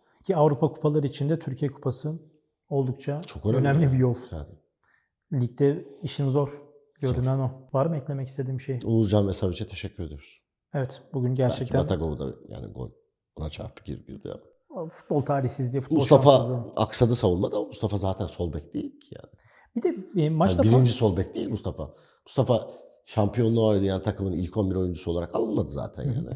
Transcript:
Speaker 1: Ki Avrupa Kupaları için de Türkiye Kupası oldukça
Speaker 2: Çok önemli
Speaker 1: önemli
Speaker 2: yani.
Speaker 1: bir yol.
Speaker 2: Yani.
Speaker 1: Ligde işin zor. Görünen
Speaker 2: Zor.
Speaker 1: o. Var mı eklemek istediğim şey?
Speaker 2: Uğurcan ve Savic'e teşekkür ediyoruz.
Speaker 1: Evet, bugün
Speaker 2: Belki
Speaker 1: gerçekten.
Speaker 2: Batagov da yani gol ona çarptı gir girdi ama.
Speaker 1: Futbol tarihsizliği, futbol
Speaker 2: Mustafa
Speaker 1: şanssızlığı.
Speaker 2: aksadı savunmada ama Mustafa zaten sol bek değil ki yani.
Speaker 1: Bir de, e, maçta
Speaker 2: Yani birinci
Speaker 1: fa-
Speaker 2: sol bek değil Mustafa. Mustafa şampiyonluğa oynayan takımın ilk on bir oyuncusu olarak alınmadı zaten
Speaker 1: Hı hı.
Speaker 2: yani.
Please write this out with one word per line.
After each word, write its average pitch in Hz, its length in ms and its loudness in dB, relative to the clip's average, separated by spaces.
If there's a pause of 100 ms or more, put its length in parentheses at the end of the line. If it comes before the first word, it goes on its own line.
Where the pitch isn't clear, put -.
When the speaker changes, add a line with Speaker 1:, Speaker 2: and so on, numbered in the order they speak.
(240)
Speaker 1:
Ki 190 120 0
Avrupa 151 360 2
Kupaları 151 340 0
için 139 220 -4
de 160 100 0
Türkiye 135 320 -4
Kupası 151 480 -6 (500)
oldukça 143 540 -4
Speaker 2:
Çok - 240 -10
önemli 113 140 2
Speaker 1:
önemli 139 240 4
Speaker 2:
yani. 131 80 4
Speaker 1:
bir 131 60 2
yol. 123 160 4 (180)
Speaker 2:
Yani. 78 140 -8 (840)
Speaker 1:
Ligde 139 520 0 (180)
işin 143 280 -2
zor. 143 320 -2 (380)
Görünen 127 360 0
Speaker 2:
Zor. 135 80 0
Speaker 1:
o. 127 60 -2 (220)
Var 139 140 2
mı 170 100 -2
eklemek 135 320 -8
istediğim 131 320 -6
şey? 131 240 -6
Speaker 2:
Uğurcan 107 440 4
ve 95 40 -2
Savic'e 92 340 -4
teşekkür - 380 -10
ediyoruz. 76 340 -14 (360)
Speaker 1:
Evet, 135 280 -6 (120)
bugün 123 140 0
Speaker 2:
Belki 127 100 0
Speaker 1:
gerçekten. 135 440 0
Speaker 2:
Batagov 80 360 -2
da 67 160 -6 (140)
yani 55 240 -12
gol 64 180 -10 (460)
ona 80 140 -8
çarptı - 340 -14
gir - 220 -10
girdi - 240 -12 (400)
ama. 170 180 -10
Speaker 1:
Futbol 160 320 -2
tarihsizliği, 135 640 -2
futbol 156 140 0
Speaker 2:
Mustafa 139 340 8
Speaker 1:
şanssızlığı. 123 460 2
Speaker 2:
aksadı 113 380 4
savunmada 98 420 2
ama - 100 -2
Mustafa 104 300 -4
zaten 95 300 -4
sol 85 260 -6
bek 78 220 -10
değil - 260 -8
ki - 220 -20
yani. - 100 -20 (440)
Speaker 1:
Bir 233 60 -2
de, 208 420 -2
e, 151 60 2
maçta 160 340 4
Speaker 2:
Yani 110 80 8
birinci 127 180 8
Speaker 1:
fa- 113 40 0
Speaker 2:
sol 107 220 2
bek - 180 -2
değil - 140 -6
Mustafa. - 460 -8 (320)
Mustafa - 440 0 (340)
şampiyonluğa 113 640 2
oynayan 95 340 2
takımın 98 300 -4
ilk 85 240 -4
on 98 140 0
bir 90 60 -2
oyuncusu 90 340 -2
olarak 87 240 -4
alınmadı 214 360 -2
zaten - 340 -8
Speaker 1:
Hı 147 40 -2
hı. 120 60 -2
Speaker 2:
yani. 160 220 -4